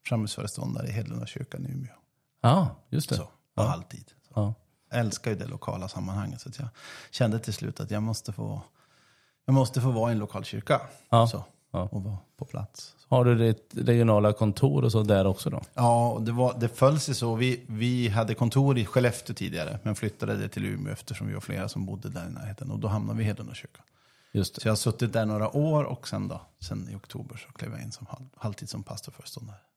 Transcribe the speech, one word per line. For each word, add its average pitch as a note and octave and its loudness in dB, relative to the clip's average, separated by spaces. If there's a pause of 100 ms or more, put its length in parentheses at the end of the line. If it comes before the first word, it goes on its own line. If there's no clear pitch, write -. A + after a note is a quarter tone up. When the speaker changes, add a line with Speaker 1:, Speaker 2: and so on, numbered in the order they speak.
Speaker 1:
församlingsföreståndare - -4
i - -6
Hedlunda - -6
kyrkan - -10
i C3 -8
Umeå. C3 -10 (460)
Speaker 2:
Ja, C#3+ 4 (140)
just - -2
det. - 0
Speaker 1:
Så, D#2 -2
på - -16 (240)
Speaker 2:
Ja. G#2 2
Speaker 1:
halvtid. - -6 (240)
Så. - -20
Speaker 2:
Ja. G#2 0 (360)
Speaker 1:
Jag A#2+ 0
älskar A2+ -2
ju G#2 -2
det - -8
lokala F#2+ -8
sammanhanget G2 -6
så - -16
att - -16
jag C3 -8 (420)
kände A2+ 2
till A2 -6
slut - -8
att G2+ -6
jag G#2 -2
måste A2+ -4
få, G#2 -8 (840)
jag C3+ 4
måste B2+ 4
få B2+ 2
vara A#2 2
i - 0
en A2 0
lokal G2 -6
kyrka. A2 0 (300)
Speaker 2:
Ja. A#2 8
Speaker 1:
Så. - -4 (260)
Speaker 2:
Ja. F2+ -2
Speaker 1:
Och G2+ -4
vara G2 -6 (180)
på - -10
plats. - -10
Så. - -20
Speaker 2:
Har B2+ 6
du A#2+ 8
ditt A2+ 2
regionala A2+ 6
kontor B2+ 4
och A#2 4
så G#2+ 4
där G2+ 6
också - 0
då? - -6 (120)
Speaker 1:
Ja, A#2+ 4
och A2 -4
det A2+ -2
var, B2 2
det A#2 2
föll C#3 6
sig C#3 -2
så. A#2 0
Vi, B2 2
vi A#2+ 0
hade A2 2
kontor C3 4
i A2 2
Skellefteå A#2+ 2
tidigare, F2 -4
men A2 -2
flyttade G#2 -4
det G#2 -4
till G2+ -6
Umeå G2 -4
eftersom - -10
vi G2+ -4
var G2+ -8
flera G2+ -6
som G2+ -6
bodde G2 -8
där F2 -10
i F2+ -10
närheten. G2 -10
Och G#2 -6
då G#2+ -2
hamnade G#2+ -2
vi A2+ 0
i - 2
Hedlunda G#2 -4
kyrka. - -18 (500)
Speaker 2:
Just F#2+ 0
det. - -12
Speaker 1:
Så - 2
jag G#2+ 4
har G#2 4
suttit A2+ 0
där A2+ 2
några G#2+ -2
år D3+ 2
och - -8
sen G#2 -4
då, - -8 (200)
sen G2 -8
i - -10
oktober - -12 (100)
så - -20
klev - -10
jag A#2 -12
in A2 -10
som - -14
halv-, C3 -16
halvtid - -8
som G#2 -10
pastorföreståndare. - -14 (200)